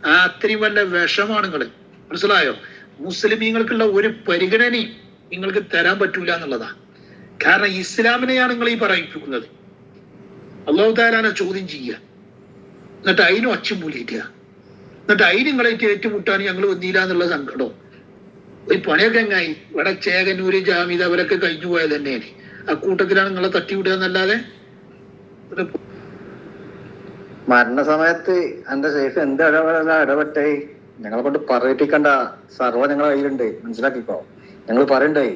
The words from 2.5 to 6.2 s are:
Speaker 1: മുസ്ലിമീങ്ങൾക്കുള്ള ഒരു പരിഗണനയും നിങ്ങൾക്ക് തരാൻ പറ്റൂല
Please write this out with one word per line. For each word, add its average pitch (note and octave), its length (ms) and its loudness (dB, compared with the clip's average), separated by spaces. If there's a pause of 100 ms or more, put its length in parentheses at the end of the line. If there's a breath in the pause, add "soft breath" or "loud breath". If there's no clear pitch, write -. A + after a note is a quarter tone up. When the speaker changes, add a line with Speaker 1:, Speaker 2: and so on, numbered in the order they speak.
Speaker 1:
മുസ്ലിമീങ്ങൾക്കുള്ള A3 800 0 (140)
ഒരു A3 120 2 (180)
പരിഗണനയും A3 640 0 (420)
നിങ്ങൾക്ക് F#3+ 280 -2 (120)
തരാൻ F3 260 2
പറ്റൂല F#3 380 -2